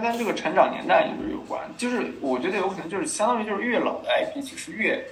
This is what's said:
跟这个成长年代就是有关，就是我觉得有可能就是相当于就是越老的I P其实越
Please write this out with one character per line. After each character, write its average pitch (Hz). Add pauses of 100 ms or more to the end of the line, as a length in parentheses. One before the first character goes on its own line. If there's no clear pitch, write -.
跟 233
这 240
个 185
成 165
长 147
年 117
代 -
就 -
是 -
有 - (100)
关， - (160)
就 247
是 226
我 131
觉 175
得 208
有 190
可 196
能 170
就 196
是 160
相 208
当 233
于 208
就 214
是 208
越 233
老 -
的 -
I -
P 285
其 -
实 -
越 185